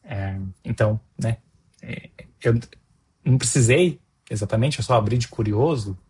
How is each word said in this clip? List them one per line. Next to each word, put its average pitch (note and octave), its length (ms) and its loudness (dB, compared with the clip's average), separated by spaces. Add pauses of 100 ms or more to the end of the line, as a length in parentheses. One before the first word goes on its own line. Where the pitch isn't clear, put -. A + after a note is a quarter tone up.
É, G2 340 -6 (240)
então, A2 380 -4 (180)
né, A2+ 200 -4 (420)
é, - 300 -16 (340)
eu A#2 160 2 (640)
não C3 140 4
precisei D3 600 4 (300)
exatamente, A2+ 500 -2
eu A2 60 -4
só B2+ 100 2
abri A2 220 2
de A#2 120 -2
curioso G#2+ 680 -2 (120)